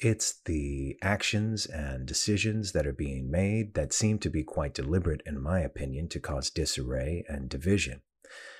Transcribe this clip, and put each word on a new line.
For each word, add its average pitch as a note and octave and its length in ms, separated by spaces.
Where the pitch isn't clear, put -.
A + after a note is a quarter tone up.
It's - 440
the C#2 560
actions G#2 640
and C2+ 380
decisions G#2 680
that D2+ 140
are C#2+ 60
being C2+ 380
made G2+ 440
that - 180
seem G#2+ 260
to F#2+ 100
be E2 140
quite D2 320
deliberate, D#2 500
in D2 160
my E2+ 200
opinion, C#2+ 480
to - 120
cause C2+ 300
disarray C2+ 800
and C2+ 200
division. C#2 540